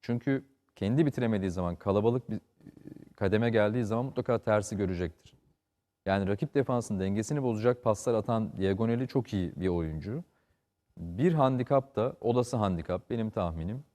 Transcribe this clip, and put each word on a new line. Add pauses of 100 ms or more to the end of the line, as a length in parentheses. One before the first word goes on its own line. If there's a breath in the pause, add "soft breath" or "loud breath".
Çünkü (320)
kendi
bitiremediği
zaman,
kalabalık
bir (760)
kademe
geldiği
zaman
mutlaka
tersi
görecektir. (720)
Yani
rakip
defansın
dengesini
bozacak
paslar
atan
Diagonelli
çok
iyi
bir
oyuncu. (760)
Bir
handikap
da,
olası
handikap
benim
tahminim. (100)